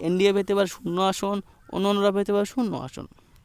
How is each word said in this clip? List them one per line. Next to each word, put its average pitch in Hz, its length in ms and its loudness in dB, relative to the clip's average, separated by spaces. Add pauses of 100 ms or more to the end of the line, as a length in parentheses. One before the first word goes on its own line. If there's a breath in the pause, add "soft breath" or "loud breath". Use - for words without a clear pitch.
এনডিএ 185 300 4
পেতে 202 200 0
পারে 190 180 2
শূন্য 170 220 -4 (140)
আসন, 202 260 -2 (380 soft breath)
অন্যান্যরা 202 420 2
পেতে 202 180 0
পারে 208 180 0
শূন্য 226 200 -2 (140)
আসন। - 180 -12 (400 soft breath)